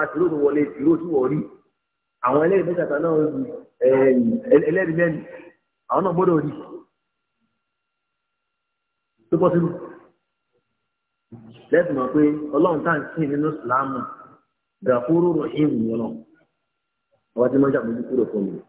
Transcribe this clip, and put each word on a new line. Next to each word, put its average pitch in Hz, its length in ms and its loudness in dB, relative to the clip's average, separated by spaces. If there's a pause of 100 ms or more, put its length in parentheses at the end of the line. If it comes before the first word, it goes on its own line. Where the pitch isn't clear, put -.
tìró 156 240 -2
tó 160 80 -2
wọlé, 143 320 2
tìró 147 260 0
tó 160 120 -4
wọ̀ 139 200 0
rí. 147 120 -2 (840)
Àwọn 131 200 2
ẹlẹ́rìí 175 240 2
mẹ́ta 170 200 -2
kan 143 140 -2
náà 165 120 0
ń 156 80 2
lu, 135 200 -2 (360)
ẹ̀ẹ́n, 131 420 4 (460)
ẹlẹ́rìí 170 300 0
mẹ́rin. 165 220 0 (760)
Àwọn 139 120 0
náà 185 100 -2
gbọ́dọ̀ 175 260 2
rí. 147 120 -2 (2750)
Tó - 40 2
bọ́ 175 140 2
sínú. 170 180 2 (2000)
Lẹ́sìn 160 260 2
mọ̀ 127 140 -2
pé 151 120 0 (280)
Ọlọ́run 156 340 2
tá 170 80 0
à 156 80 0
ń 139 80 -6
sìn 160 220 -4
nínú 143 200 -2
Ìsìlámù, 131 520 -4 (840)
Gàfúrú 160 520 2
Rọ̀hìm 143 380 -2
ni 113 140 -2
Ọlọ́run. 113 280 -6 (1200)
Àwọn 123 120 2
tí 131 100 0
wọ́n 139 140 4
ṣàmójú 117 320 -4
kúrò 120 220 0
fún 104 160 -4
mi. 90 160 -6 (100)